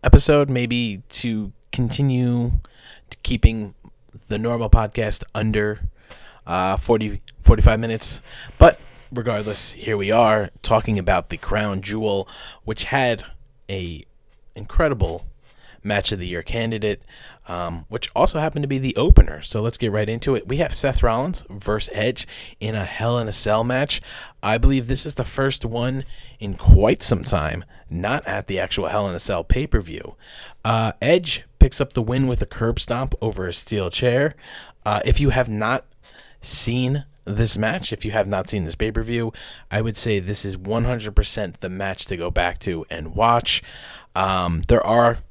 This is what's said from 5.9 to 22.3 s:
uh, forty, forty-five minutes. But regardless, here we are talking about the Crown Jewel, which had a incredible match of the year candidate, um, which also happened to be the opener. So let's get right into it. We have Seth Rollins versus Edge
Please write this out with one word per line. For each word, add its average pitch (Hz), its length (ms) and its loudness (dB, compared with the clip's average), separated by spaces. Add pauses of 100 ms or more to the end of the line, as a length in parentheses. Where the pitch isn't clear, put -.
uh, 92 300 -2
forty, 107 440 0 (200)
forty-five 110 380 8
minutes. 113 420 -2 (360)
But - 220 8 (320)
regardless, 107 600 -4
here 110 240 -4
we 98 120 -2
are 107 400 4 (140)
talking 110 340 0
about 92 320 0
the 85 80 -8
Crown 101 440 -2
Jewel, 104 460 -4 (360)
which 113 220 -6
had 127 400 0 (440)
a 90 340 -8 (520)
incredible 113 720 -2 (560)
match 101 280 2
of 101 60 -4
the 90 100 -8
year 87 140 -6
candidate, 110 600 -4 (440)
um, 85 420 -8
which 110 260 -6
also 143 240 2
happened 151 240 -4
to 139 40 -6
be 139 120 -4
the 131 160 -4
opener. 82 480 6
So - 180 -4
let's 113 160 -4
get 110 140 -2
right 107 180 -2
into 117 240 -4
it. 113 140 -4
We 131 100 -4
have 151 160 -2
Seth - 300 2
Rollins 123 440 0
versus 101 460 -4
Edge 110 320 -2 (340)